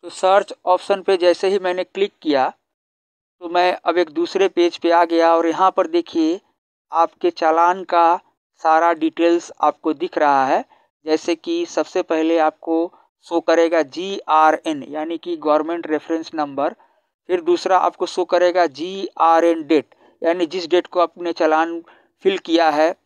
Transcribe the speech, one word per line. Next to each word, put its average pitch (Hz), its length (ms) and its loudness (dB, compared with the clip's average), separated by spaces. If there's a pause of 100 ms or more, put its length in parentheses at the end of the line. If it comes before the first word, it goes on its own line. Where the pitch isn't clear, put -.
तो 175 60 -14
search 190 440 2 (120)
option 185 360 0
पे 196 160 0
जैसे 175 300 2
ही 196 120 0
मैंने 180 240 -4
click 196 280 -4 (100)
किया, 139 260 0 (920)
तो 175 80 -12
मैं 180 220 0 (140)
अब 170 120 0
एक 175 120 -2
दूसरे 170 380 -2
page 175 300 -2
पे 170 140 -2
आ 170 140 4
गया 165 300 2
और 165 120 0
यहाँ 175 240 0
पर 185 160 -2
देखिए, 165 520 -2 (520)
आपके 165 380 -2
चालान 170 540 0
का 170 360 2 (420)
सारा 160 320 2
details 165 580 0 (100)
आपको 151 320 -2
दिख 156 240 -6
रहा 143 280 2
है। 175 180 0 (420)
जैसे 160 300 -2
कि 170 300 -6
सबसे 170 360 -4
पहले 160 360 0
आपको 165 540 -2 (360)
शो 170 120 -2
करेगा 165 420 2
जीआरएन, 156 1080 0
यानी 156 280 -8
कि 175 200 -8
government 156 500 -2
reference 156 480 -6
number, 147 400 -4 (540)
फिर 180 120 0
दूसरा 175 380 2
आपको 180 260 -2
शो 180 200 -4
करेगा 175 400 2
जीआरएन 165 1000 0
date, 151 280 0 (260)
यानी 175 240 0
जिस 165 240 -8
date 175 180 2
को 180 120 -4
आपने 170 340 -2
चालान 170 480 0 (440)
fill 190 120 0
किया 165 320 2
है 156 240 2 (120)